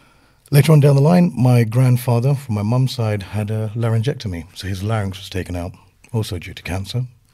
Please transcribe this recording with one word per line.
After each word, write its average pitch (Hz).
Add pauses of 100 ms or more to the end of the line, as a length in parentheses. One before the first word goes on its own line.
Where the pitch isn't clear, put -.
(500)
Later 147
on 151
down 139
the 139
line, 175
my 123
grandfather 123
from 107
my 104
mum's 127
side 107
had 104
a 110
laryngectomy, 113 (100)
so 95
his 95
larynx 101
was -
taken 90
out, 87 (400)
also 104
due 87
to -
cancer. 98 (280)